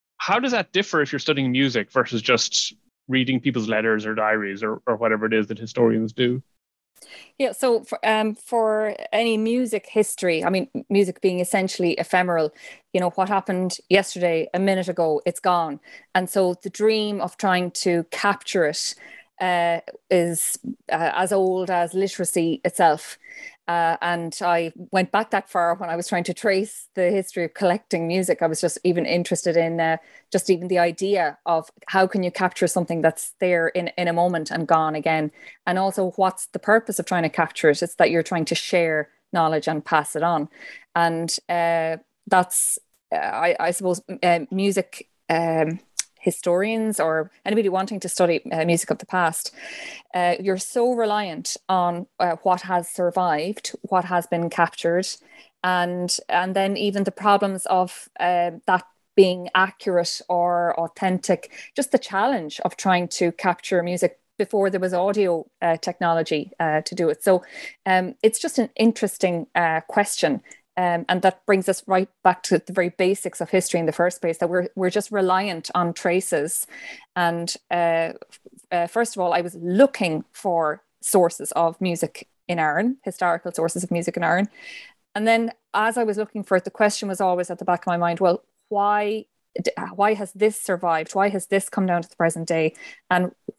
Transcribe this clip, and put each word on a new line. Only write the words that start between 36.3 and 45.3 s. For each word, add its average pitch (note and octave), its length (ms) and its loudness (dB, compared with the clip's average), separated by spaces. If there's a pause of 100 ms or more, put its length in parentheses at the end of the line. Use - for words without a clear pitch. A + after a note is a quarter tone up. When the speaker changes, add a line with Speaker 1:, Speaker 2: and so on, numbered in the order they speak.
Speaker 2:
the - 120 -8
purpose A3 400 2
of E3+ 80 -6
trying F3 160 0
to D#3+ 60 0
capture D#3+ 420 2
it? C#3+ 100 2
It's F3 140 -4
that E3+ 160 4
you're E3 140 2
trying E3 220 -2
to E3 100 -2
share D#3+ 520 0 (240)
knowledge D#3+ 360 0
and D#3 160 -2
pass D3+ 320 0
it D3+ 80 0
on. E3 240 0 (480)
And, E3 420 0 (100)
uh, E3 500 0 (280)
that's, - 540 2 (320)
uh, D#2+ 60 0
I, D#3 420 0
I E3+ 100 0
suppose, F3+ 380 -2
m-, F#3 120 -10
uh, E3+ 300 2
music, F#3+ 560 -2 (220)
um, E3 500 0 (420)